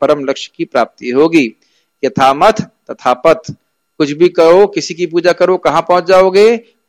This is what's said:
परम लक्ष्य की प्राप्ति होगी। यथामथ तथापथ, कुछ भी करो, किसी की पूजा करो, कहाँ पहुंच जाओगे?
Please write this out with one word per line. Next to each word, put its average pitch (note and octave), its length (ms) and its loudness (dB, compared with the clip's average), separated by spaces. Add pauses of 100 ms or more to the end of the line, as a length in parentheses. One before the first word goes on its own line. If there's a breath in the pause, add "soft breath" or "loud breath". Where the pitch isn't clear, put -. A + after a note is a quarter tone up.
परम C#3+ 240 -2
लक्ष्य C3 320 -8
की E3+ 80 -8
प्राप्ति A#2+ 460 -6
होगी। C#3+ 440 0 (500)
यथामथ C#3 560 0 (300)
तथापथ, B2+ 640 -2 (460)
कुछ D3 120 -4
भी D#3+ 180 0
करो, F3 380 2
किसी F3 280 -8
की E3+ 120 -8
पूजा E3+ 260 -2
करो, F3+ 240 0
कहाँ D#3+ 260 -2
पहुंच F3+ 220 0
जाओगे? F#3+ 600 2 (240 soft breath)